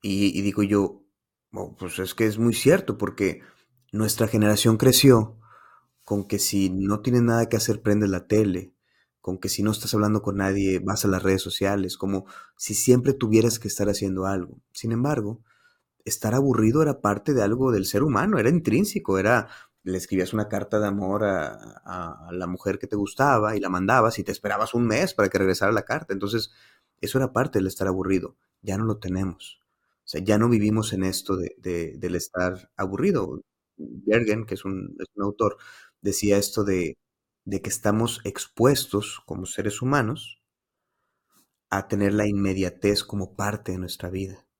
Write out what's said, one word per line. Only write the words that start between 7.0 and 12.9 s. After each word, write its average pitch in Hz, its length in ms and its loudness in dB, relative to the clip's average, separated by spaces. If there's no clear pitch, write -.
tienes 123 220 4
nada 117 260 4
que 113 80 2
hacer, 107 240 0
prendes 104 280 2
la 90 180 -4
tele, 101 460 2
con 92 180 -6
que 95 100 -6
si - 140 -2
no 107 80 2
estás - 220 -4
hablando 107 280 2
con 98 160 -4
nadie, 98 420 0
vas 98 260 -4
a 101 40 4
las 92 140 0
redes 95 180 2
sociales, 98 560 -4
como 95 280 -4
si - 180 -8
siempre 123 380 4